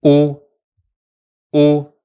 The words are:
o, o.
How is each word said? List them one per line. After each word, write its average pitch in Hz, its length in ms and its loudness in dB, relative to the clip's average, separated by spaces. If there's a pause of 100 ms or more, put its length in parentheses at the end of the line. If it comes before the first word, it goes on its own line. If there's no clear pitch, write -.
o, 147 380 0 (1120)
o. 147 400 -2 (120)